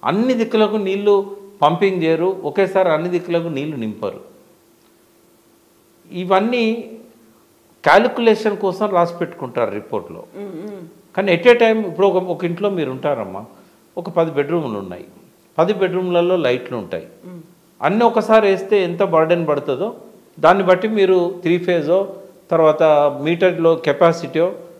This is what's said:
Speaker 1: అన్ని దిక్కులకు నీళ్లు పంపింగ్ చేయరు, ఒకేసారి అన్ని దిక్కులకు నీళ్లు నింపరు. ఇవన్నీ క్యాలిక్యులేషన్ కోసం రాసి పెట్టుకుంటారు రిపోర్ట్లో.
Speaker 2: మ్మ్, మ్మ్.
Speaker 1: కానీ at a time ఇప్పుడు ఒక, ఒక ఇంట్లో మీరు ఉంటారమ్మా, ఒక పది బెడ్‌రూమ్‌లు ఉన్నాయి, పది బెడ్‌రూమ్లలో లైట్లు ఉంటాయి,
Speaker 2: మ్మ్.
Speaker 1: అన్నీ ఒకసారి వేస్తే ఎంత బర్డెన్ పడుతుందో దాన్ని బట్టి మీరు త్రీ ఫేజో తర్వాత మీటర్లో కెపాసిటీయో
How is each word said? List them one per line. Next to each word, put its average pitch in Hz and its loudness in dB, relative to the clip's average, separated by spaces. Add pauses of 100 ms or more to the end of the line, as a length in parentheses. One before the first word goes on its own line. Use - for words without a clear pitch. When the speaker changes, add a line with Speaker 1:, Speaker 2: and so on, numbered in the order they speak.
Speaker 1:
అన్ని 220 2
దిక్కులకు 220 0
నీళ్లు 202 0 (240)
పంపింగ్ 170 2
చేయరు, 165 0
ఒకేసారి 185 0
అన్ని 160 -2
దిక్కులకు 170 -2
నీళ్లు 151 -6
నింపరు. 107 -8 (1900)
ఇవన్నీ 220 0 (920)
క్యాలిక్యులేషన్ 214 2
కోసం 196 -2
రాసి 170 0
పెట్టుకుంటారు 120 -4
రిపోర్ట్లో. 90 -10 (120)
Speaker 2:
మ్మ్, 202 -14
మ్మ్. 185 -14 (300)
Speaker 1:
కానీ 190 2
at 170 -4
a 233 10
time 220 2
ఇప్పుడు 175 0
ఒక, 180 2
ఒక 175 -6
ఇంట్లో 175 -2
మీరు 160 -4
ఉంటారమ్మా, 117 -6 (520)
ఒక 175 -10
పది 165 0
బెడ్‌రూమ్‌లు 143 -4
ఉన్నాయి, 90 -12 (520)
పది 180 2
బెడ్‌రూమ్లలో 180 0
లైట్లు 127 -2
ఉంటాయి, 87 -10 (180)
Speaker 2:
మ్మ్. 180 -18 (400)
Speaker 1:
అన్నీ 202 2
ఒకసారి 220 4
వేస్తే 190 0
ఎంత 175 -2
బర్డెన్ 165 2
పడుతుందో 147 -4 (440)
దాన్ని 185 4
బట్టి 185 2
మీరు 185 2
త్రీ 175 0
ఫేజో 175 -2 (360)
తర్వాత 160 4 (380)
మీటర్లో 165 2
కెపాసిటీయో 165 0 (240)